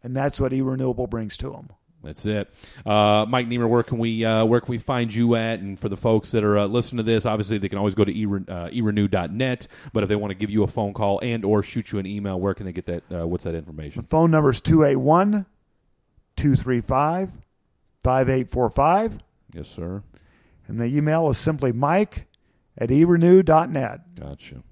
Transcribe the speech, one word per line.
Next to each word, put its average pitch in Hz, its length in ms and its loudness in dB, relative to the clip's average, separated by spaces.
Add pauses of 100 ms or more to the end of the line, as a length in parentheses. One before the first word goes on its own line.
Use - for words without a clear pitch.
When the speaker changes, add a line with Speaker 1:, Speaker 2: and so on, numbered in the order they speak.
Speaker 1:
And 127 120 -8
that's 139 240 -4
what 131 140 0
eRenewable 131 560 -2
brings 110 260 -8
to 135 180 -10
'em. - 180 -18 (320)
Speaker 2:
That's 78 220 -12
it. 104 280 -4 (320)
Uh, 104 440 4
Mike 123 180 0
Niemer, 120 220 0
where 120 120 4
can 120 160 -4
we, 113 280 -2
uh, 110 180 2
where 117 160 4
can - 140 -10
we 117 40 -6
find 120 360 -4
you 117 220 4
at? 113 260 -4
And 98 180 -10
for - 80 -6
the 98 80 -4
folks 110 360 0
that 110 120 0
are, 104 140 4
uh, 101 80 2
listening 120 320 -2
to 113 60 -2
this, 110 220 0
obviously 107 340 -2
they 98 100 -4
can - 80 -8
always 98 180 0
go 107 80 4
to 98 100 4
e-, 107 140 -4 (220)
uh, 87 240 -8
e 123 80 -2
renew 104 260 2
dot 90 240 -2
net. 123 360 -4 (260)
But 107 100 0
if 95 60 -2
they 104 80 2
wanna 104 160 -4
give 101 160 -6
you 107 140 2
a 92 40 2
phone 101 260 -4
call 101 300 0
and 117 220 -4
or 104 180 4
shoot - 300 -8
you 104 60 -2
an 95 60 -6
email, 101 320 -6
where 95 160 -2
can 101 120 -10
they 92 80 -10
get 87 140 -10
that? 85 220 -6
Uh, 85 160 -6
what's 87 200 -4
that 82 100 -6
information? 78 460 -12
Speaker 1:
The - 80 -14
phone 165 220 4
number 151 180 4
is 117 100 -2
two 160 240 4
eight 143 140 2
one, 185 480 2 (880)
two 139 220 2
three 127 240 -2
five, 151 480 -2 (720)
five 127 240 2
eight 131 220 0
four 123 200 0
five. 190 500 0 (340)
Speaker 2:
Yes, 82 160 -14
sir. 92 340 -10 (640)
Speaker 1:
And 110 140 -6
the 117 60 -2
email 151 420 2
is 127 80 0
simply 143 340 -2
mike 147 560 0 (500)
at 120 140 -2
e 147 140 6
renew 175 380 8
dot 160 280 4
net. 131 300 -4 (180)
Speaker 2:
Gotcha. 69 520 -16